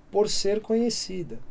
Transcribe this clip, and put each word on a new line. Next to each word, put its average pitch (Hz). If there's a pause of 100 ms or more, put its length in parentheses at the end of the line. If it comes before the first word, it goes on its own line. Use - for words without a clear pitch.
(100)
por 208
ser 202
conhecida. 220 (120)